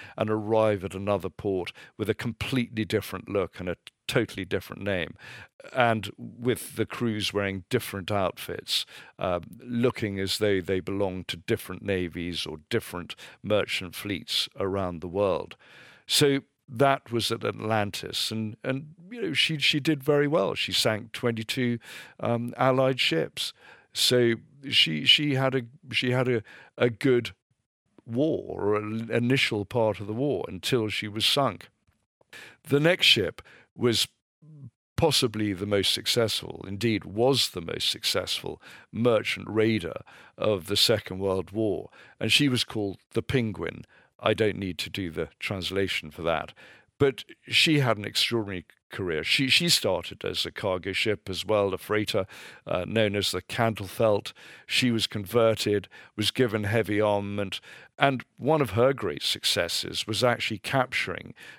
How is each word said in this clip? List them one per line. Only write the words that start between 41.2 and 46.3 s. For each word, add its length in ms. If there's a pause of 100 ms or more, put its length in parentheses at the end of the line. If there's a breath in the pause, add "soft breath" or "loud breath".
War, 380 (280 loud breath)
and 140
she 160
was 160
called 320 (160)
the 100
Penguin. 640 (340 soft breath)
I 140
don't 240
need 220
to 100
do 220
the 180 (100)
translation 720
for 120
that. 320 (440 loud breath)